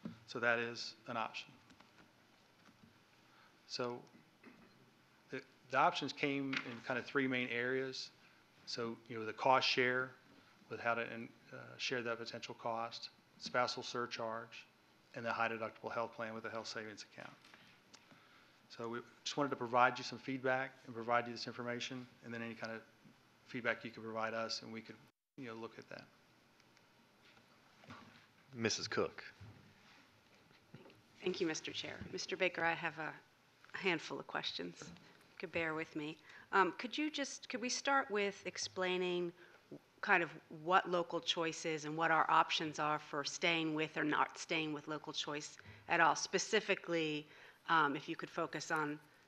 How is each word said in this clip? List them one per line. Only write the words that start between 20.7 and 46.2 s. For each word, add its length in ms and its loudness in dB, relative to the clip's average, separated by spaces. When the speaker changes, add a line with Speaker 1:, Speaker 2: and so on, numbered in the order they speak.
Speaker 1:
and 100 -12
provide 320 4
you 60 -6
this 140 -6
information, 580 -6
and 100 -10
then 80 -6
any 120 -6
kind 180 -8
of 80 -8
feedback 360 -2
you 80 -8
could 120 -14
provide 300 -2
us, 280 -2
and 100 -12
we 80 -8
could, 160 -14
you 100 -10
know, 80 -8
look 220 -10
at 120 -16
that. 140 -12
Speaker 2:
Missus 320 2
Cook. 360 0
Speaker 3:
Thank 200 -2
you, 60 2
Mister 240 -4
Chair. 240 -8
Mister 240 -6
Baker, 260 0
I 100 4
have 240 -4
a 800 -12
handful 420 0
of 80 -10
questions. 540 -4
Could 140 -8
bear 220 -2
with 220 -6
me. 220 -6
Um, 240 8
could 200 -4
you 120 0
just, 400 -6
could 120 -4
we 80 -2
start 400 2
with 360 0
explaining 840 0
kind 220 6
of 60 -2
what 260 6
local 300 2
choice 460 0
is 200 -2
and 120 -2
what 140 4
our 180 6
options 500 4
are 200 2
for 240 -4
staying 500 2
with 240 0
or 60 2
not 340 2
staying 360 -2
with 140 -8
local 260 -6
choice 440 -6
at 100 4
all? 160 10
Specifically, 1120 2